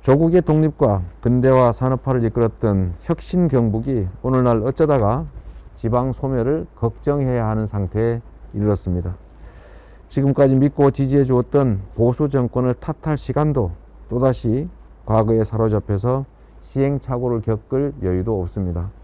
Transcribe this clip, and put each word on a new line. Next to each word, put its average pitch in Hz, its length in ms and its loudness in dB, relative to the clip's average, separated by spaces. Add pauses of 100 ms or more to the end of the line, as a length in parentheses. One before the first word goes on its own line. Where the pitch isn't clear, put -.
조국의 165 400 4
독립과 151 600 2 (180)
근대화 127 500 4
산업화를 127 540 -2
이끌었던 107 760 0
혁신 175 440 -2
경북이 117 640 0 (140)
오늘날 123 400 2
어쩌다가 135 640 0 (500)
지방 123 360 -2
소멸을 135 540 -2 (100)
걱정해야 131 720 -2
하는 110 200 -2
상태에 107 560 -2 (320)
이르렀습니다. 92 640 -2 (920)
지금까지 139 480 2
믿고 139 360 4
지지해 135 320 2
주었던 123 580 2 (120)
보수 123 360 0
정권을 127 440 0
탓할 151 440 -6
시간도 135 540 -2 (360)
또다시 123 580 0 (380)
과거에 110 400 2
사로잡혀서 110 800 -2 (380)
시행착오를 127 800 -4
겪을 131 500 -4 (100)
여유도 95 380 -2
없습니다. 90 480 -6 (160)